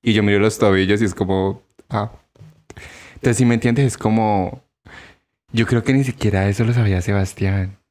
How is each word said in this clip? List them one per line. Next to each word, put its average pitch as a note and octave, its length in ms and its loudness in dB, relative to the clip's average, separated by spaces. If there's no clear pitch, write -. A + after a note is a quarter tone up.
y A2+ 120 0
yo G#2+ 100 2
miro G2+ 160 2
los G#2+ 180 0
tobillos G2 440 2
y A2 40 2
es F#2 80 -2
como, F#2+ 480 -4
ah. G#2+ 240 -6
Entonces, A#2+ 200 -2
si B2 80 2
me A#2+ 120 4
entiendes, A#2 300 0
es A#2 120 -4
como, A2 680 -2
yo A#2 160 0
creo A#2 160 0
que C3+ 80 0
ni C3+ 140 2
siquiera G2 420 -2
eso G2+ 160 -2
lo A#2 80 0
sabía G#2+ 300 0
Sebastián. G2 800 -4